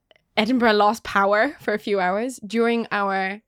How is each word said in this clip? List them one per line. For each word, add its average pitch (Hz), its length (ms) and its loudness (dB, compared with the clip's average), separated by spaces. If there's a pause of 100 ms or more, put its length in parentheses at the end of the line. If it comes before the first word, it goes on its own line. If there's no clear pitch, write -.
(380)
Edinburgh 226 360 2
lost 208 300 2
power 208 560 0
for 214 140 -4
a 208 60 -2
few 202 200 -2
hours 208 460 -2
during 233 460 0
our 196 560 -2